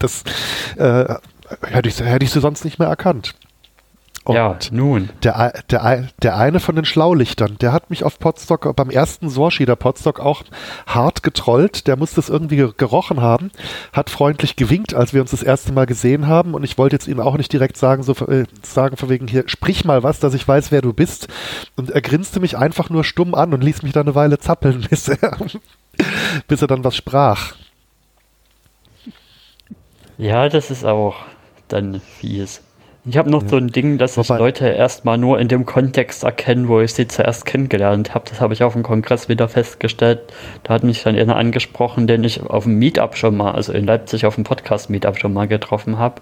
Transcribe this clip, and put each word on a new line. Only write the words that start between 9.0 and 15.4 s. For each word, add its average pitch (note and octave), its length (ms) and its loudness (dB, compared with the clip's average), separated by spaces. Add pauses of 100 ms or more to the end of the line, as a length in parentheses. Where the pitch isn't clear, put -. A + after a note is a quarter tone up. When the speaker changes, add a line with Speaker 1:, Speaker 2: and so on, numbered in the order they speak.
Speaker 1:
Sorschi C#3+ 380 0
der A#2+ 100 4
Potsdok - 440 -2
auch C#3+ 220 0 (440)
hart B2 360 0
getrollt. - 640 2
Der C3+ 100 2
muss D#3 180 -4
das - 140 0
irgendwie D#3 280 -2
ge-, C3 200 4
gerochen C3+ 440 0
haben, A#2+ 300 2 (420)
hat - 180 -2
freundlich C#3+ 460 0
gewinkt, C#3 380 0
als A#2+ 200 2
wir C3+ 60 4
uns B2+ 120 -2
das B2+ 100 -4